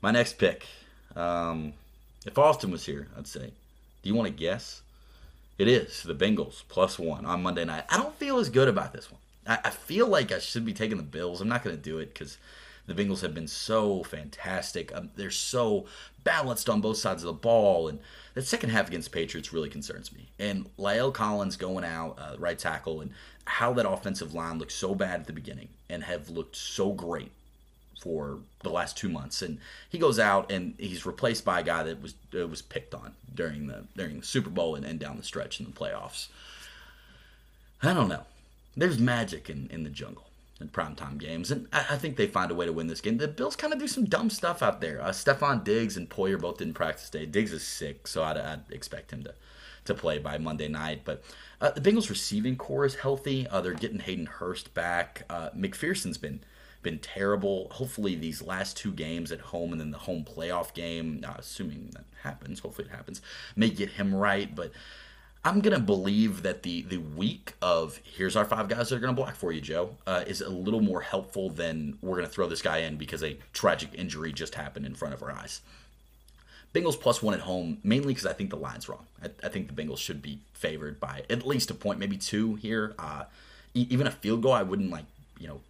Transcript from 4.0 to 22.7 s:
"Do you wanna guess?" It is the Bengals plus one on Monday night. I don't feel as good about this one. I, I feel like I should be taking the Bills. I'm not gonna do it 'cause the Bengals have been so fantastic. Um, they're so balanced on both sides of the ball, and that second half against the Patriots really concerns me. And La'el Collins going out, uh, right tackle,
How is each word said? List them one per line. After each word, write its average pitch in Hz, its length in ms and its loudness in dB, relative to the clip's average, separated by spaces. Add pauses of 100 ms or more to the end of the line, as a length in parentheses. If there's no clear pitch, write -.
"Do 95 80 -2
you 107 40 4
wanna 113 140 2
guess?" 85 540 -4 (760)
It 98 100 6
is 120 360 6
the 82 120 -4
Bengals 90 540 2
plus 92 300 4
one 80 260 -2
on 90 180 0
Monday 85 220 0
night. 80 240 -4
I 170 80 6
don't 180 180 2
feel 277 240 0
as 190 120 2
good 131 180 8
about 95 240 2
this - 180 -14
one. - 120 -20 (240)
I, 113 180 2
I 113 60 4
feel 214 360 2
like 156 240 6
I 92 100 0
should 117 260 -2
be 107 80 -2
taking 107 240 0
the 80 40 -4
Bills. 87 380 -4
I'm 101 80 0
not 123 160 2
gonna 82 140 -2
do 78 220 -4
it 73 140 -8
'cause - 220 -12 (500)
the 92 60 -6
Bengals 95 300 2
have 85 100 -2
been 80 160 -6
so 104 540 2
fantastic. 82 920 -6
Um, 85 220 -8
they're 98 140 -6
so 110 560 2 (360)
balanced 143 460 2
on 107 140 4
both 110 160 2
sides 90 240 0
of 87 60 -4
the 78 120 -6
ball, 101 480 8
and 76 100 -6 (360)
that 131 120 -4
second 233 220 0
half 107 200 4
against 85 220 -6
the - 40 -14
Patriots 82 400 -2
really 76 160 -2
concerns - 420 -10
me. - 160 -18 (100)
And 98 280 -2 (120)
La'el 113 360 2
Collins 104 420 0
going 92 260 -2
out, 82 360 -4
uh, 73 200 -10
right 85 200 0
tackle, 80 420 -2